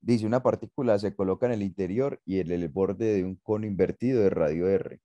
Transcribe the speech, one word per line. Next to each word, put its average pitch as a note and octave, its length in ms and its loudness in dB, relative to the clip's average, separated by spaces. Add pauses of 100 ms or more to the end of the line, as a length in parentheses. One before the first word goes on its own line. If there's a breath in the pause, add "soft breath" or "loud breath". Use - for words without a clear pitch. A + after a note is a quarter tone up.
Dice, A2 240 2
una A#2 160 2
partícula A2+ 580 0
se G2+ 160 -4
coloca F#2+ 320 0
en B2 40 0
el G#2+ 120 -2
interior G2 600 -4
y F#2+ 140 -2
en F2 120 -2
el F2 180 -2
borde F#2+ 440 0
de F#2+ 120 0
un F#2 100 -6
cono G#2+ 300 -4
invertido G#2+ 560 0
de F#2+ 80 6
radio E2 400 0
R F#2 360 -2